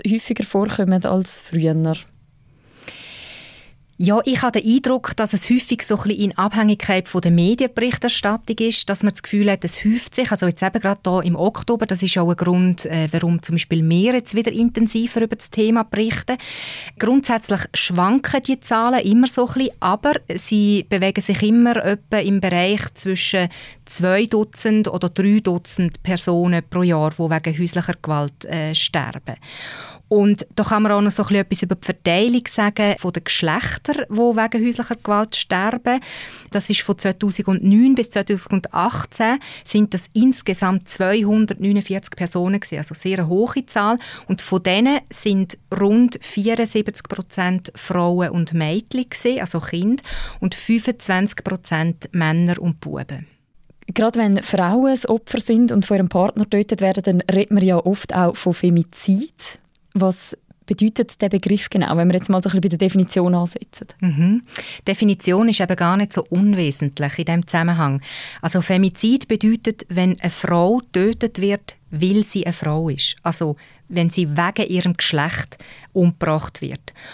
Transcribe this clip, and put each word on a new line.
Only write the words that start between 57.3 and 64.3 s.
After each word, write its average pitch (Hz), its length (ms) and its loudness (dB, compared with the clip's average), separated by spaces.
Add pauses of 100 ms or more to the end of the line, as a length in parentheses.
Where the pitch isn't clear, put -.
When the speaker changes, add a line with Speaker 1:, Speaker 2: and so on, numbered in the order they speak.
Speaker 1:
man 196 120 4
ja 185 140 4
oft 185 380 -2
auch 180 200 2
von 180 200 -2
Femizid. - 1040 0 (360)
Was 185 420 0 (300)
bedeutet 220 520 0
der 202 100 0
Begriff 196 420 0
genau, 170 260 0
wenn 170 120 4
wir 175 40 4
jetzt 180 160 -2
mal 185 140 2
so 196 60 -2
ein - 20 -2
bisschen 190 100 2
bei 190 80 0
der 165 80 -2
Definition 180 560 2
ansetzen? - 540 -4 (140)
Speaker 2:
Mhm. 185 420 2 (440)